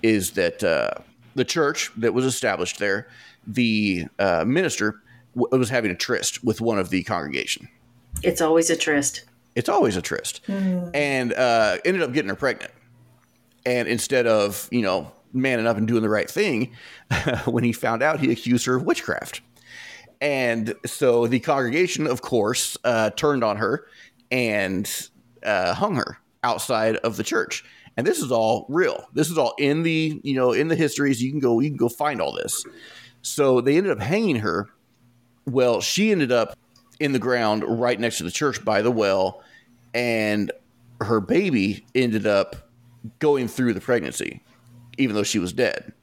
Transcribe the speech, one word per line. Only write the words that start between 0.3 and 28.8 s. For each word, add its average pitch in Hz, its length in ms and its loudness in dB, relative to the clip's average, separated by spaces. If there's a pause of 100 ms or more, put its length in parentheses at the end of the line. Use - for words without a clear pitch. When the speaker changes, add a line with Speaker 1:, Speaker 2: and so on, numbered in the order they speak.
Speaker 1:
that, 87 320 0
uh, 80 260 2 (460)
the 135 80 2
church - 520 -2
that 113 160 0
was 123 120 2
established 101 540 -2
there, 101 280 -2 (400)
the, 107 600 0 (120)
uh, 85 260 2
minister 123 560 0 (360)
w-, 123 220 0
was 123 120 2
having 117 220 0
a - 40 -2
tryst - 460 -4
with 110 180 0
one 113 180 0
of 87 120 -2
the 90 140 0
congregation. 71 640 -6 (560)
Speaker 2:
It's 170 160 0
always 165 280 4
a 165 80 0
tryst. 147 460 -2 (320)
Speaker 1:
It's - 140 -2
always 294 280 2
a 87 60 -2
tryst. - 460 -6
Speaker 3:
Mm. 185 440 -2
Speaker 1:
And, 139 420 0
uh, 113 500 2
ended 180 180 2
up 127 100 -2
getting 131 180 0
her - 40 -2
pregnant. - 380 -4 (920)
And 123 220 0
instead 120 400 0
of, 104 460 2
you 120 100 2
know, 92 300 -2 (200)
manning 127 360 0
up 113 80 2
and 107 100 0
doing 113 160 2
the 110 60 0
right 104 200 0
thing, 135 440 -2 (380)
<laughs> - 340 -2
when 120 180 0
he 117 100 2
found 113 300 -2
out, 156 160 2
he 131 140 2
accused 120 340 0
her 127 80 2
of 127 80 0
witchcraft. - 580 -4 (800)
And 120 540 -2 (100)
so 120 420 2
the 120 140 2
congregation, 147 680 0
of 127 160 -2
course, - 600 0
uh, 113 260 2
turned 143 320 0
on 104 140 0
her 110 300 -2 (440)
and, 104 600 0 (520)
uh, 92 320 0
hung 208 220 -2
her - 220 -4 (260)
outside 110 520 0
of 110 200 -2
the 113 80 -4
church. - 400 -4 (320)
And 127 100 -2
this 330 140 0
is 135 100 -4
all 113 380 2
real. 156 460 0